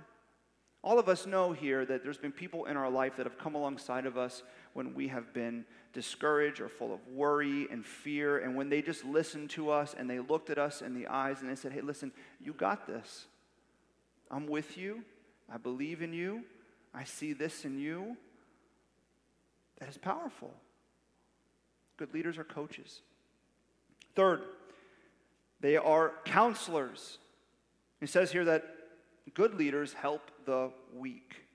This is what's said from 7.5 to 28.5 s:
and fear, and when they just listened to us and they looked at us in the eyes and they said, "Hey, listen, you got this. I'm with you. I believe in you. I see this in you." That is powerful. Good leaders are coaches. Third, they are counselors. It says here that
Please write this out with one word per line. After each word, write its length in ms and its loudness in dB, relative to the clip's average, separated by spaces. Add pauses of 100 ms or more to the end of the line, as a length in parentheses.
and 160 -8
fear, 540 0
and 160 -2
when 140 -2
they 120 4
just 240 -4
listened 460 0
to 180 -2
us 240 2
and 160 -6
they 100 -2
looked 300 0
at 80 0
us 240 0
in 140 -6
the 100 -6
eyes 360 0
and 80 -6
they 60 -4
said, 160 -8
"Hey, 100 -6
listen, 300 -6 (280)
you 120 -10
got 360 0
this. 400 -10 (1040)
I'm 160 -6
with 280 -2
you. 300 -8 (420)
I 100 -12
believe 440 -4
in 100 -6
you. 340 -4 (480)
I 100 -10
see 300 -6
this 300 -6
in 140 -4
you." 400 -6 (1600)
That 100 -10
is 120 -14
powerful. 600 -6 (1400)
Good 160 -8
leaders 260 -4
are 40 -8
coaches. 580 -10 (1120)
Third, 280 8 (1160)
they 180 6
are 360 6 (120)
counselors. 920 2 (840)
It 80 -6
says 220 6
here 140 4
that 260 4 (600)